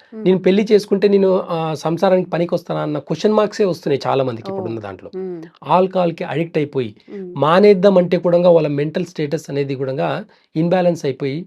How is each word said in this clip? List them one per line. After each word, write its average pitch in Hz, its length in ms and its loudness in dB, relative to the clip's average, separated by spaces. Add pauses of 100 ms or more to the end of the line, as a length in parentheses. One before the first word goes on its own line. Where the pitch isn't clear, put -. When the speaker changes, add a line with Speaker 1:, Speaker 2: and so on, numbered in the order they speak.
(140)
Speaker 1:
మ్మ్. 220 100 -12
Speaker 2:
నేను 185 140 4
పెళ్లి 196 340 2
చేసుకుంటే 202 360 2
నేను, 190 400 2
ఆ, 160 260 -4
సంసారానికి 175 560 0
పనికి 175 240 -2
వస్తానా 160 260 -6
అన్న 151 180 -4
క్వశ్చన్ 165 340 -2
మార్క్సే 214 320 0
వస్తున్నాయి 160 420 -2
చాలా 131 180 0
మందికి 123 280 -8
Speaker 1:
ఓ. - 20 -8
Speaker 2:
ఇప్పుడున్న 175 260 -8
దాంట్లో. 98 360 -14
Speaker 1:
మ్మ్. 180 260 -10 (220)
Speaker 2:
ఆల్కహాల్కి 180 600 0
అడిక్ట్ 165 340 -4
అయిపోయి 135 380 -4 (180)
Speaker 1:
మ్మ్. 185 220 -12
Speaker 2:
మానేద్దాం 185 640 6
అంటే 175 200 2
కూడా 170 200 2
వాళ్ళ 170 300 4
మెంటల్ 147 380 -4
స్టేటస్ 156 440 -6
అనేది 139 240 -4
కూడా 139 500 -4 (320)
ఇంబ్యాలెన్స్ 175 480 0
అయిపోయి, 143 420 -4